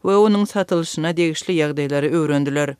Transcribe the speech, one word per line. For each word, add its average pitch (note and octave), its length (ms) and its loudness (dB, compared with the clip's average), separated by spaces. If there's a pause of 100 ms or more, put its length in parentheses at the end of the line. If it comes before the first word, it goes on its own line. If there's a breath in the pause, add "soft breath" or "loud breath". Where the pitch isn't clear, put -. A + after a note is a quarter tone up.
we G3 140 0
onuň G#3 300 4
satylyşyna E3+ 720 -2
degişli E3+ 360 -2
ýagdaýlary D3 600 0
öwrendiler. C#3+ 680 0